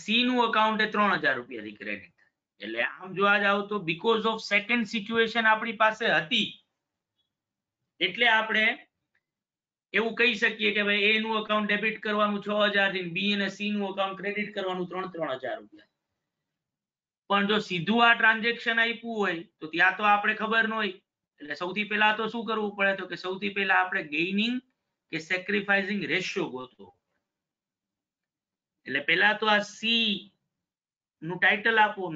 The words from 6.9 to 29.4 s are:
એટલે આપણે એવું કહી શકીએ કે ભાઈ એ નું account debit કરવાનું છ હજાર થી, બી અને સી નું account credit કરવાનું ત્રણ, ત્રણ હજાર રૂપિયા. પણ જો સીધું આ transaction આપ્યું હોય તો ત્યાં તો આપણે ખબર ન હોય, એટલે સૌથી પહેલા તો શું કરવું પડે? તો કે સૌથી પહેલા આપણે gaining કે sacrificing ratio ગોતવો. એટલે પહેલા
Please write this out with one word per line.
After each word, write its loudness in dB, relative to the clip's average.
એટલે 0
આપણે 2
એવું -2
કહી 4
શકીએ 0
કે 2
ભાઈ 2
એ 2
નું -2
account 0
debit 0
કરવાનું 0
છ -6
હજાર 4
થી, -4
બી 0
અને -2
સી -4
નું -2
account -4
credit -6
કરવાનું -4
ત્રણ, -8
ત્રણ -6
હજાર -6
રૂપિયા. -20
પણ 2
જો 4
સીધું 2
આ 8
transaction 2
આપ્યું -4
હોય 0
તો -12
ત્યાં 4
તો -4
આપણે 2
ખબર 2
ન -4
હોય, -2
એટલે -10
સૌથી -4
પહેલા 4
તો -2
શું -6
કરવું -2
પડે? 2
તો -8
કે -8
સૌથી -4
પહેલા 2
આપણે -4
gaining 0
કે -6
sacrificing 0
ratio -2
ગોતવો. -14
એટલે -4
પહેલા 4